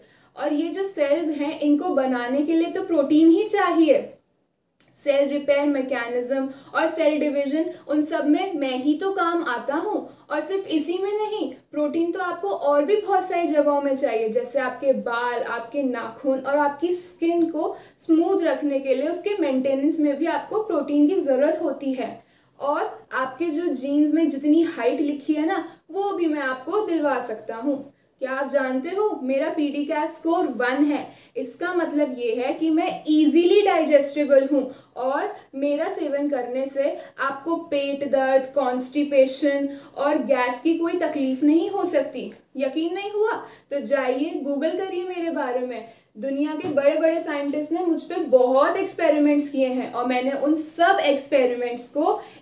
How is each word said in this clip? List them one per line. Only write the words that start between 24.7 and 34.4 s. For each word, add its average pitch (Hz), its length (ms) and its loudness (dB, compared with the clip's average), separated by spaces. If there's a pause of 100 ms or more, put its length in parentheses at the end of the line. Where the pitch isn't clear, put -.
लिखी 294 320 -2
है 302 140 0
ना, 359 160 -2 (280)
वो 392 200 -2
भी 349 160 0
मैं 302 140 -2
आपको 277 440 -4
दिलवा 294 420 0
सकता 226 280 -10
हूँ। 269 380 -6 (280)
क्या 262 100 -6
आप 269 180 -4
जानते 262 400 -2
हो 392 340 -2
मेरा 277 260 0
पीडी 294 360 -2
का 311 200 -2
स्कोर 330 400 -2 (120)
वन 262 280 0
है। 285 220 -2 (300)
इसका 349 360 -4
मतलब 294 440 0
ये 240 180 -2
है 262 180 -2
कि 320 160 -2
मैं 330 380 0
ईजीली 311 540 6
डाइजेस्टिबल 285 920 4